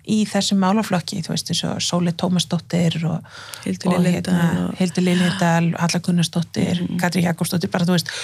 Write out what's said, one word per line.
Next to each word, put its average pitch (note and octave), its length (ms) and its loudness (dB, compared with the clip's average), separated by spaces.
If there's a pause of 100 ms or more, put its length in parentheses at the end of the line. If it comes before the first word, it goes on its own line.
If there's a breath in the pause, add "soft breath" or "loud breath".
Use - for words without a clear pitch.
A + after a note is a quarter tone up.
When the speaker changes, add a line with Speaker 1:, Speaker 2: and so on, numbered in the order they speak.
Speaker 1:
í G#3+ 200 2
þessum G3 360 2
málaflokki, G3 600 0
þú E3+ 120 -6
veist, - 160 -6
eins E3+ 140 -2
og - 180 -2
Sóley F3 300 0
Tómasdóttir E3+ 920 0
og, D#3+ 200 -2 (400 loud breath)
Speaker 2:
Hildur F#3 300 0
Speaker 1:
og, F3+ 100 4
Speaker 2:
Liljedahl F3+ 320 2
Speaker 1:
hérna, E3+ 320 2
Speaker 2:
og - 100 -6
Speaker 1:
Hildur F3+ 240 0
Liljedahl, E3+ 720 2
Halla E3+ 240 0
Gunnarsdóttir, F3 800 0
Speaker 2:
Mhm. F3 180 -2
Speaker 1:
Katrín F3+ 240 0
Jakobsdóttir, E3+ 460 -2
bara, F3 140 0
þú F3+ 120 2
veist, - 120 -2 (160 loud breath)